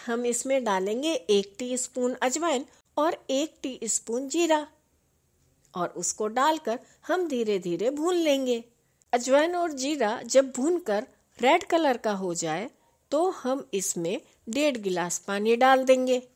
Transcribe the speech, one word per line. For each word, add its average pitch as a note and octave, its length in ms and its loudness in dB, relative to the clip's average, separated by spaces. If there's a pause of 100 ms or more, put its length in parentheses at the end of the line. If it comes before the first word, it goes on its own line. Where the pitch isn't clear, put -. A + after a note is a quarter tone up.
हम A#3+ 200 -4
इसमें C4 380 -2
डालेंगे A3 500 -2
एक G3+ 460 0
टीस्पून B3 540 -4
अजवाइन C#4 520 -2 (320)
और D4+ 320 0
एक C#4 340 -2
टीस्पून B3 680 -4
जीरा, D#4 380 2 (1080)
और F3 140 -2
उसको F3+ 380 -6
डालकर B3+ 520 0 (280)
हम F4 200 0
धीरे A3+ 320 0
धीरे F3+ 300 -2
भून D#4 260 0
लेंगे। C4+ 480 0 (500)
अजवाइन C#4 420 2
और F4 160 -2
जीरा C4 500 -2
जब C4 300 2
भूनकर C4 560 -2 (340)
रेड D#4 220 4
कलर D#4 340 2
का A3 140 -2
हो F#3+ 220 -4
जाए, E3+ 360 -4 (420)
तो E4 180 2
हम C4+ 440 -6
इसमें F#3+ 480 -4 (280)
डेढ़ C4+ 280 0
गिलास F3+ 420 -4
पानी G#3 360 0
डाल C4 300 6
देंगे। B3+ 500 4